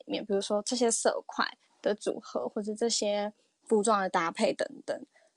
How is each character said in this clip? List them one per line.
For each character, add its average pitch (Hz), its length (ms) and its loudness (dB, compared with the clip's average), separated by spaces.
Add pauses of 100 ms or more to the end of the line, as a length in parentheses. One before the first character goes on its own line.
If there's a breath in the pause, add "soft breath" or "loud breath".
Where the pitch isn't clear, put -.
面， 202 180 -4
比 208 80 -2
如 196 80 4
说 208 220 0
这 - 120 -4
些 233 160 2
色 - 360 2
块 - 200 -2 (360)
的 208 120 2
组 - 240 -4
合， - 300 -6
或 220 140 -6
者 214 120 -4
这 233 140 0
些 208 420 0 (340)
服 214 180 4
装 208 180 4
的 190 80 0
搭 170 220 2
配 - 220 2
等 - 140 -2 (200)
等， - 180 -4 (320 soft breath)